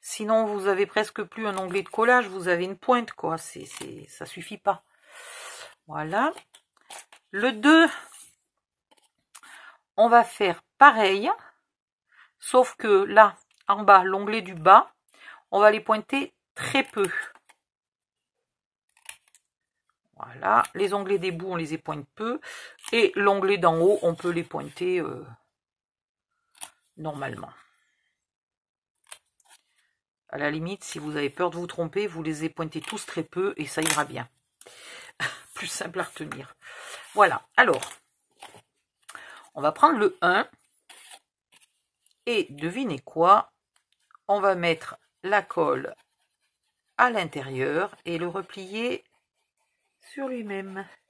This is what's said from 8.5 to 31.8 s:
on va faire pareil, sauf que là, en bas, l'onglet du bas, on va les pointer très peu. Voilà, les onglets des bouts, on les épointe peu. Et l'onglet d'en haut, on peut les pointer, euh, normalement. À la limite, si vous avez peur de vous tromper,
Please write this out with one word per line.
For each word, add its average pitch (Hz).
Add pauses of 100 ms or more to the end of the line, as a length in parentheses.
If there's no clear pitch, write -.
on 220
va 233
faire 196 (140)
pareil, 202 (1080)
sauf 254
que 202
là, 202 (320)
en 202
bas, 196
l'onglet 202
du 185
bas, 185 (600)
on 196
va 208
les 214
pointer 214 (220)
très -
peu. 196 (3000)
Voilà, 190 (100)
les 190
onglets 202
des 185
bouts, 175
on 180
les 160
épointe 151
peu. 233 (520)
Et 226
l'onglet 202
d'en 165
haut, 185
on 170
peut 175
les 170
pointer, 170
euh, 151 (1700)
normalement. 139 (2750)
À -
la 147
limite, 165
si -
vous 151
avez 143
peur 175
de 165
vous 175
tromper, 175